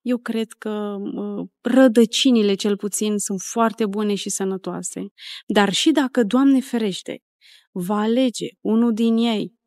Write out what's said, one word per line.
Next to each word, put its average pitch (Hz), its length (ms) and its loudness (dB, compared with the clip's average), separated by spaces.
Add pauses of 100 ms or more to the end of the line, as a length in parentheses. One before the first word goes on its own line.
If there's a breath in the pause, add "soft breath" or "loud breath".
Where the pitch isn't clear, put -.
eu 247 160 -2
cred 226 340 -6
că, 208 480 -8
uh, 202 480 -8 (140)
rădăcinile, 240 920 4
cel 202 240 -2
puțin, 208 400 -4
sunt 196 240 -4
foarte 226 440 -2
bune 208 300 -2
și 190 140 -8
sănătoase. 185 760 -6 (400 loud breath)
Dar 196 280 2
și - 180 2
dacă, 262 320 0
Doamne 262 360 4
ferește, 226 640 -6 (480 soft breath)
va 196 280 -4
alege 233 480 0 (140)
unul 226 320 2
din 226 240 2
ei 220 380 0 (100)